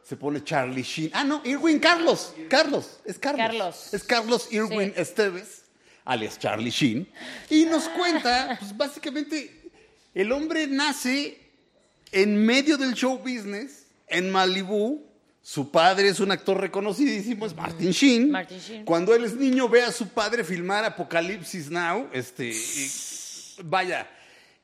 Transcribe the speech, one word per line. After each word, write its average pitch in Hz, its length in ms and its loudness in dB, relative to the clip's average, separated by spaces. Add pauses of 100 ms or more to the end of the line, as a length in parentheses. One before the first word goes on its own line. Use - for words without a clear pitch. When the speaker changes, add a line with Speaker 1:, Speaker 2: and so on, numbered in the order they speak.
Speaker 1:
se - 140 -14
pone 147 300 -6
Charlie 131 380 -2
Sheen. 156 300 -6
Ah, 269 120 0
no, 285 180 -2
Irwin 285 360 2
Carlos, 330 540 2 (140)
Carlos, 262 560 0
es - 160 -12
Carlos. 269 280 -2
Speaker 2:
Carlos. 208 460 -6
Speaker 1:
Es 202 120 -4
Carlos 226 440 0
Irwin 214 460 -2
Speaker 2:
Sí. 175 60 -2
Speaker 1:
Esteves, 190 600 -2 (420)
alias 113 340 -4
Charlie 113 320 -2
Sheen, 131 340 0 (440)
y 311 160 6
nos 320 240 0
cuenta, 262 680 0
pues 202 200 -12
básicamente, 285 840 -6 (540)
el 202 180 0
hombre 311 360 -2
nace 277 720 -2 (760)
en 208 320 4
medio 277 320 4
del 262 160 0
show 254 240 0
business, 226 720 -10 (200)
en 180 240 0
Malibú. 196 720 0 (420)
Su 139 260 -6
padre 185 360 6
es 190 140 2
un 196 100 2
actor 190 260 0
reconocidísimo, 208 880 -2
es 196 80 -6
Martin 170 380 -2
Sheen. 269 400 6
Speaker 2:
Martin - 280 -6
Sheen. 214 260 -14
Speaker 1:
Cuando 175 280 4
él 240 120 4
es 202 100 -4
niño, 262 320 2
ve 233 160 6
a 233 80 0
su 214 160 -4
padre 220 380 -2
filmar 185 400 -2
Apocalipsis 170 840 -4
Now, 175 440 -2
este, 127 360 -6
y, 117 400 -6 (720)
vaya, 170 440 -2 (560)